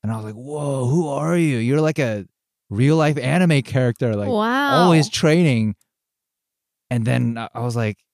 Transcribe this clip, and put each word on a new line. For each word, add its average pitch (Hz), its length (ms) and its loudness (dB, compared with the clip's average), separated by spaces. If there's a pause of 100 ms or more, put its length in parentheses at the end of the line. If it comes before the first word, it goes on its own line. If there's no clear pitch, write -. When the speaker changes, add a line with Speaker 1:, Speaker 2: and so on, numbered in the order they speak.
Speaker 1:
And 110 120 -4
I - 20 -4
was 110 100 -10
like, 107 100 -12
"Whoa, 139 520 -6
who 156 220 0
are 151 260 -2
you? 156 220 0
You're 127 240 0
like 156 180 -2
a 107 260 -2 (440)
real 131 260 2
life 151 220 2
anime 147 460 2
character, 123 520 -2
like, 101 140 -4
Speaker 2:
Wow. 247 560 0
Speaker 1:
always 160 240 4
training." 147 680 2 (1120)
And 120 160 -2
then 120 340 0
I, 113 160 -12
I 117 60 -8
was 120 140 -4
like 110 220 -2 (160)